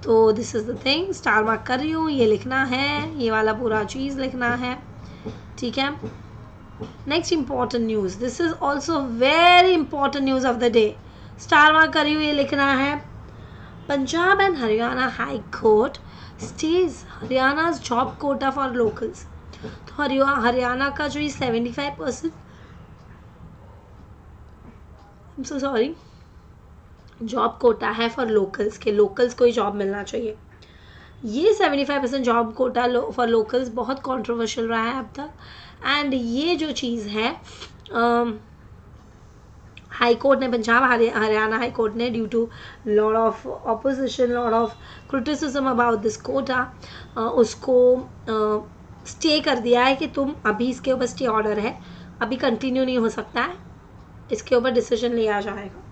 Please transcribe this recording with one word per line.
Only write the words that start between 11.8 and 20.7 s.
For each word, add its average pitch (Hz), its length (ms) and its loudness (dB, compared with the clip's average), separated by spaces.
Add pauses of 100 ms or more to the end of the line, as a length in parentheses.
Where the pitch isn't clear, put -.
कर 311 100 4
रही 302 100 2
हूँ, 311 100 0
ये 294 100 0
लिखना 277 400 2
है। 285 280 0 (880)
Punjab 330 480 2
and 392 200 2
Haryana 240 600 0
High 240 460 -6
Court 220 300 6 (560)
stays 330 420 0 (320)
Haryana's 277 680 0
job 247 160 0 (180)
quota 277 260 0
for 262 300 -2
locals। 220 360 -2 (460)
तो - 400 -8
हरिया-, 269 400 2
हरियाणा 247 460 0